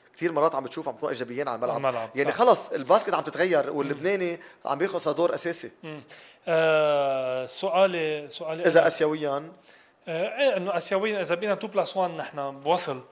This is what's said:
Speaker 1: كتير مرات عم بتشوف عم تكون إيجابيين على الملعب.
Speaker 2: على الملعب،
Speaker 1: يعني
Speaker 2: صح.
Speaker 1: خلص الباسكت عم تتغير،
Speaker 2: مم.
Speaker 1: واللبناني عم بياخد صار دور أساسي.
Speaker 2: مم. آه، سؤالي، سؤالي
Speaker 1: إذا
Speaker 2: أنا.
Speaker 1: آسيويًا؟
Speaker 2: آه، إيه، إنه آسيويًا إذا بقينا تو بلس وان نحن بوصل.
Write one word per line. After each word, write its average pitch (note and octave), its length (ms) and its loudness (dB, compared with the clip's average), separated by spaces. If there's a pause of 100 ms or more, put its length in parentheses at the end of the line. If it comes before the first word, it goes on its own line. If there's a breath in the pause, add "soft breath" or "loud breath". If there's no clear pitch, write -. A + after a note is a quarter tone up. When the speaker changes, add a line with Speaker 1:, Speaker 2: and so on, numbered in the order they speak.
(120)
Speaker 1:
كتير E3+ 200 -2
مرات D3+ 220 2
عم C3+ 100 -4
بتشوف D3 240 -8
عم A#2 80 -8
تكون C#3+ 120 -6
إيجابيين B2 400 -6
على A#2 80 -4
الملعب. A#2+ 140 -2
Speaker 2:
على C#3 180 -2
الملعب، A2+ 260 -4
Speaker 1:
يعني C#3 180 0
Speaker 2:
صح. - 60 -6
Speaker 1:
خلص A#3 320 6
الباسكت F3 440 2
عم D#3 80 0
تتغير، D3+ 500 0
Speaker 2:
مم. D3 60 -4
Speaker 1:
واللبناني E3+ 600 -2 (240 loud breath)
عم C#3+ 140 -2
بياخد F3+ 220 -2
صار D3+ 140 -2
دور E3+ 200 2
أساسي. E3+ 360 -6 (120)
Speaker 2:
مم. D#3 200 -12 (460 loud breath)
آه، C#3+ 1000 2
سؤالي، E3+ 840 0
سؤالي D#3+ 380 -4
Speaker 1:
إذا D#3+ 140 8
Speaker 2:
أنا. E3 60 4
Speaker 1:
آسيويًا؟ D3+ 680 0 (560 soft breath)
Speaker 2:
آه، G3 300 -4
إيه، C4 180 2
إنه F#3 200 -2
آسيويًا G3+ 440 0
إذا E3 140 0
بقينا G3+ 200 -2
تو A3 120 -6
بلس F#3+ 300 -2
وان F3 200 0
نحن C#3 440 -8
بوصل. C#3+ 520 0